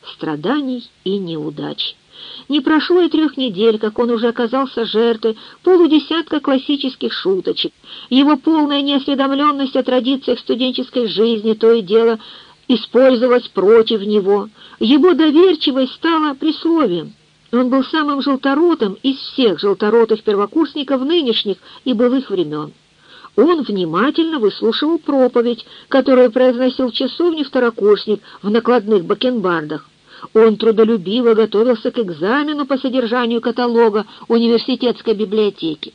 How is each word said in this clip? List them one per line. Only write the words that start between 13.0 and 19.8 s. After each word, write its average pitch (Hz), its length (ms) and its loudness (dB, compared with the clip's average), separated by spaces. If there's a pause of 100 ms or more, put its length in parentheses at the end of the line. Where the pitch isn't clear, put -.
против 220 520 4
него. 202 480 0 (320)
Его 285 320 4
доверчивость 302 800 2
стала 311 400 -2
присловием. 285 800 -2 (400)
Он 247 160 0
был 262 160 0
самым 285 380 -2
желторотым 277 800 0
из 269 160 -2
всех 214 420 -2
желторотых 214 640 0